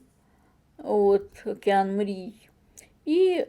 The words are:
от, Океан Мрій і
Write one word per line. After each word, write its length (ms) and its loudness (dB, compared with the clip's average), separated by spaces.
от, 640 0
Океан 480 0
Мрій 380 -6
і 440 2